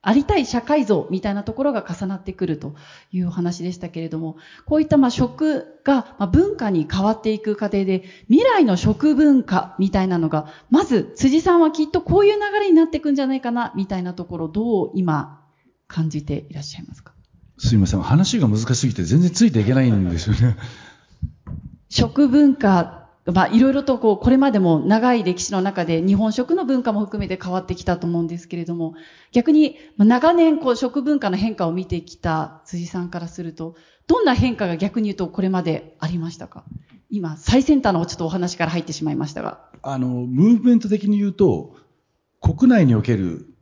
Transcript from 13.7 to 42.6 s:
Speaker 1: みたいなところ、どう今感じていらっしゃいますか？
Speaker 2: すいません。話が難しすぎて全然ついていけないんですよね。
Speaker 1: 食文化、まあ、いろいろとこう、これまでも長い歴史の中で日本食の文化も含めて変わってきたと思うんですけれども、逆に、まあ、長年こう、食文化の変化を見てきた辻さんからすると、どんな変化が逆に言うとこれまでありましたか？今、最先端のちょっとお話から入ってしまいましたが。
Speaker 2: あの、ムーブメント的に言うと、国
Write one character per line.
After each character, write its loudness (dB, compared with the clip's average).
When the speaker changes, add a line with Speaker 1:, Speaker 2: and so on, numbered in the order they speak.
Speaker 1:
み -4
た -6
い -6
な -8
と -10
こ -10
ろ、 -6
ど -2
う -12
今 -4
感 -4
じ -8
て -6
い -18
ら -12
っ -12
し -16
ゃ -18
い -18
ま -20
す -20
か？ -20
Speaker 2:
す 2
い 6
ま 6
せ -2
ん。 -2
話 2
が 2
難 0
し -2
す -2
ぎ -2
て -4
全 2
然 2
つ 2
い 2
て 2
い 0
け 2
な 4
い 4
ん 2
で -2
す -4
よ 2
ね。 2
Speaker 1:
食 0
文 6
化、 0
ま 4
あ、 2
い 4
ろ 6
い 0
ろ -2
と 0
こ 2
う、 0
こ 0
れ 6
ま 4
で 0
も 4
長 2
い 0
歴 -4
史 -8
の -2
中 -4
で -2
日 4
本 0
食 -2
の -2
文 0
化 -2
も -2
含 -6
め -6
て -6
変 -6
わ -2
っ -16
て -6
き -18
た -2
と -6
思 -2
う -2
ん -4
で -8
す -20
け -10
れ -8
ど -8
も、 -6
逆 2
に、 4
ま 4
あ、 6
長 4
年 4
こ -2
う、 2
食 -4
文 0
化 -2
の -2
変 -2
化 -2
を -2
見 -4
て -6
き -20
た -6
辻 -10
さ -8
ん -8
か -10
ら -10
す -14
る -12
と、 -12
ど -4
ん -2
な 2
変 0
化 -4
が -4
逆 -4
に -2
言 -4
う -8
と -6
こ -8
れ -2
ま -2
で -6
あ -6
り -6
ま -8
し -16
た -18
か？ -20
今、 -8
最 2
先 2
端 0
の 0
ち -12
ょ -
っ -18
と -6
お -4
話 -6
か -2
ら -6
入 -4
っ -12
て -10
し -8
ま -4
い -6
ま -6
し -14
た -10
が。 -12
Speaker 2:
あ -8
の、 -2
ム 2
ー 0
ブ 2
メ 6
ン 6
ト -4
的 -2
に 2
言 0
う -4
と、 0
国 4